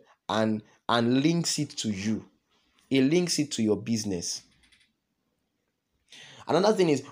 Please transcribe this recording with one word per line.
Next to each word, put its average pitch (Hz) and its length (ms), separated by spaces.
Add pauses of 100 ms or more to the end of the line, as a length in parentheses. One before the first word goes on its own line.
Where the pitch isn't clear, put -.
(280)
and, 110 360 (260)
and 120 320
links 160 380
it 143 100
to - 220
you. 101 340 (640)
It 135 140
links 170 340
it 147 140
to 113 120
your 104 140
business. 107 640 (2000)
Another 190 260
thing 185 160
is, 135 220